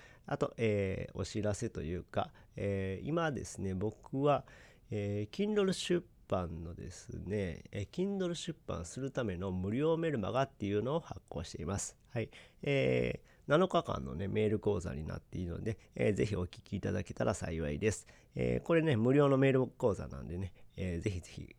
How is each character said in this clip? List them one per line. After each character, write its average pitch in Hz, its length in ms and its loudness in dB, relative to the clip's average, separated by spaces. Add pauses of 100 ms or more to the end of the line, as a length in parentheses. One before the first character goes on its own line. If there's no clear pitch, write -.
(260)
あ 143 120 -4
と、 - 200 -2
え 101 560 0
ー、 - 60 -6
お 90 60 -2
知 - 160 -4
ら 104 120 0
せ - 160 -4
と - 120 -6
い 80 160 -4
う - 60 -6
か、 - 280 -4 (240)
え 95 480 -2
ー、 107 40 -6
今 160 240 0
で 127 120 -4
す - 160 -10
ね、 95 160 -2
僕 110 480 -2
は、 147 220 4 (440)
え 104 400 -2
ー、 - 60 -16
Kindle 202 380 2
出 - 320 0 (240)
版 85 340 0
の 85 100 -8
で - 180 -10
す - 180 -16 (160)
ね、 92 460 -2
え 101 100 -4
ー、 - 100 -6
Kindle 185 420 -2
出 - 320 -8
版 87 200 -6
す - 140 -10
る 135 120 -4
た 131 120 -2
め 95 140 -2
の 95 140 -2
無 92 200 0
料 151 260 2
メ 165 120 0
ル 143 80 0
マ 98 140 0
ガ 127 120 2
っ 135 60 -2
て - 160 -6
い 98 80 2
う 104 80 4
の 131 140 0
を 170 40 0
発 - 300 -8
行 - 140 -6
し - 80 -10
て - 100 -8
い - 40 -4
ま 95 120 0
す。 - 200 -6 (160)
は 120 80 -2
い。 110 80 -6 (320)
え 131 580 2
ー、 - 140 -20 (140)
七 165 200 4
日 170 160 2
間 - 220 -4
の - 100 -6
ね、 98 120 -4
メ 107 180 2
ー 104 40 4
ル 104 100 2
講 101 200 2
座 90 140 -4
に 78 120 -6
な 87 120 -4
っ - 20 -10
て - 180 -10
い 90 80 -2
る 85 60 -4
の 85 100 -6
で、 110 160 -2 (180)
え 117 140 4
ー、 104 40 4
ぜ 95 120 2
ひ 104 100 0
お 90 120 0
聞 - 160 -16
き - 140 -6
い - 20 -6
た 101 120 -2
だ 98 120 -2
け - 100 -12
た 120 120 0
ら 113 80 4
幸 82 360 -4
い 73 100 -4
で 107 120 4
す。 - 160 -6 (280)
え 123 280 2
ー、 - 20 -16
こ 170 100 4
れ 165 60 6
ね、 156 140 4
無 117 180 6
料 143 160 8
の 135 80 6
メ 135 120 8
ー 135 40 6
ル 131 140 4
講 113 260 2
座 85 140 -4
な 69 140 -10
ん 55 60 -8
で 82 100 -4
ね、 92 160 -6 (220)
え 92 240 -2
ー、 - 40 -2
ぜ 110 80 0
ひ 92 100 -4
ぜ - 100 -16
ひ、 - 280 -12